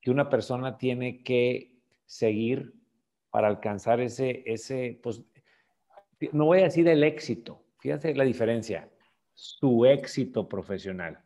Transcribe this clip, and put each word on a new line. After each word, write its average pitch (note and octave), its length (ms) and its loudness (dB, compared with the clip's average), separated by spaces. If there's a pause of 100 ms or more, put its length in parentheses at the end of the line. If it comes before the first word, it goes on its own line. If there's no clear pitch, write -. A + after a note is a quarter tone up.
que B2+ 100 -4
una C#3 180 2
persona B2+ 500 -2
tiene B2 440 -4
que B2 560 0 (280)
seguir A#2 680 -2 (560)
para G#2+ 180 0
alcanzar G#2 540 -2
ese, B2+ 460 -4
ese, A#2 560 -8
pues, A#2+ 200 -8 (1080)
no D3+ 140 2
voy F3 140 6
a F#3+ 60 6
decir E3 220 4
el D#3 160 6
éxito, - 600 -4 (160)
fíjate D3 360 -4
la C3+ 80 2
diferencia, A2+ 680 -2 (440)
su B2 520 2
éxito C3 600 2
profesional. F#2 800 -8